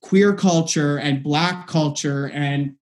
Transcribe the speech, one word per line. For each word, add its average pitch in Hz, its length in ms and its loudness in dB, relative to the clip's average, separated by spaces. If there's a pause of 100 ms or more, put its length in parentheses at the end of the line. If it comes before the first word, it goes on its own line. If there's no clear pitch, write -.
queer 202 340 4
culture 165 640 0
and 139 240 -2
Black 170 460 -2
culture 143 600 -2
and 143 520 -4